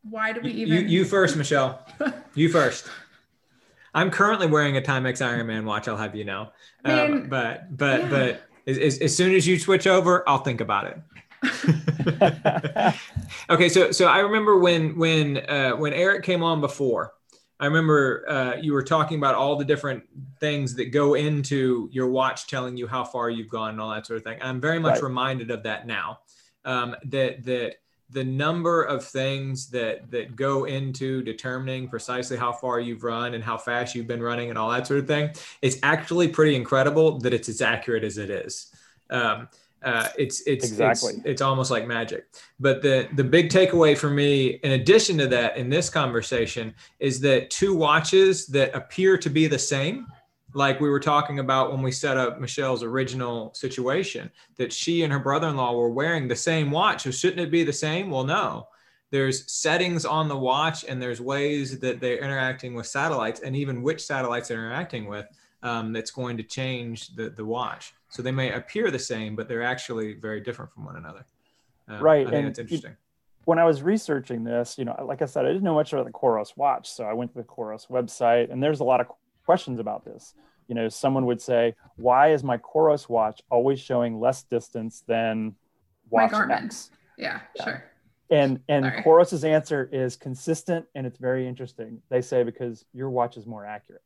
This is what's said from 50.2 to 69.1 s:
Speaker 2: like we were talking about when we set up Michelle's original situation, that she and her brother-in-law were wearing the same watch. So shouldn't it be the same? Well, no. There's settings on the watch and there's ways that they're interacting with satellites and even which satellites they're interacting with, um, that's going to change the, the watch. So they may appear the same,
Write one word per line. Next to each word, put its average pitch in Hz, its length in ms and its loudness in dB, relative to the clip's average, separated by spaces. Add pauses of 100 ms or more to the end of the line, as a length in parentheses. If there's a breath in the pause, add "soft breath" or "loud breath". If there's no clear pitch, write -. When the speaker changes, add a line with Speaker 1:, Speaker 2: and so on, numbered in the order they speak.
Speaker 2:
like 139 300 2
we 147 80 2
were 139 100 2
talking 147 380 0
about 131 340 2
when 135 80 -4
we 131 120 -2
set 135 260 -2
up 123 200 -2
Michelle's 127 440 -2
original 120 720 -4
situation, 131 760 -4 (260 soft breath)
that 123 140 -4
she 170 320 0
and 156 80 0
her 139 80 2
brother-in-law 135 560 0
were 120 140 2
wearing 139 400 -2
the 120 80 -2
same 156 340 0
watch. 175 340 0
So 135 60 -4
shouldn't 180 300 -2
it 160 100 -4
be 165 140 2
the 147 80 -2
same? 165 380 -4
Well, 131 140 -2
no. 147 440 -4 (420 soft breath)
There's 135 400 -2
settings 170 540 0
on 156 240 -2
the 143 80 -4
watch 139 500 -2
and 131 140 -8
there's 123 220 -6
ways 139 560 -4
that 127 240 -4
they're 123 160 -2
interacting 131 560 -4
with 117 120 -10
satellites 139 540 -4
and 135 160 -6
even 135 240 -4
which 143 240 -4
satellites 127 440 -4
they're 117 100 -6
interacting 117 500 -8
with, 104 160 -10 (380 soft breath)
um, 117 320 -6
that's 113 160 -8
going 123 260 -8
to 113 60 -8
change 120 760 -8
the, 110 140 -8
the 110 140 -12
watch. 113 500 -6 (140)
So - 140 -12
they 127 100 -4
may 131 200 -2
appear 190 380 -4
the 131 80 -4
same, 110 380 -6